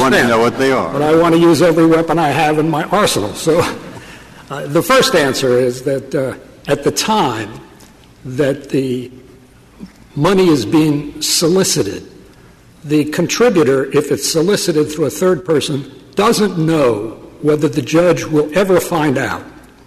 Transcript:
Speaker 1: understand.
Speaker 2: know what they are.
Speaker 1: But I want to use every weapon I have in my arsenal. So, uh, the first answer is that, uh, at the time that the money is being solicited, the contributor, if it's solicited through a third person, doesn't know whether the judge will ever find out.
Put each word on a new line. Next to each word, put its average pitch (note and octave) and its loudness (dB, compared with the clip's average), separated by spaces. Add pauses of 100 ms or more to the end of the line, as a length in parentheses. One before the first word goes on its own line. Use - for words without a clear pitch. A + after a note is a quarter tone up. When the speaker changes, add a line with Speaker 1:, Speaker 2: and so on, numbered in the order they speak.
Speaker 1:
understand. C3 2
Speaker 2:
know A2+ 4
what A#2 2
they C3+ 0
are. F#2+ -2
Speaker 1:
But C#3 -4
I D#3 2
want E3 4
to E3+ 4
use E3 4
every E3 4
weapon E3 2
I D#3 2
have D3+ 0
in D#3 0
my D3+ -2
arsenal. A#2 0
So, E3 0 (920)
uh, D3 -10
the D3+ 0
first B3+ 2
answer C3 2
is B2+ -2
that, C3+ -4
uh, C3+ -4 (320)
at C#3 0
the - 0
time C3 -2 (680)
that C#3 -4
the B2+ -4 (1040)
money F#3 2
is C#3 2
being D3+ 0
solicited, D#3+ -2 (760)
the D3 0
contributor, D#3 2 (100)
if D3 0
it's - -2
solicited D#3+ 0
through D#3+ -4
a C3 -2
third F#3 -2
person, C#3+ -2 (240)
doesn't G3+ 0
know C3 0 (300)
whether D3+ 0
the C#3+ -2
judge D#3+ 2
will D3+ 0
ever F#3+ 2
find D3+ -2
out. A#2+ -6 (420)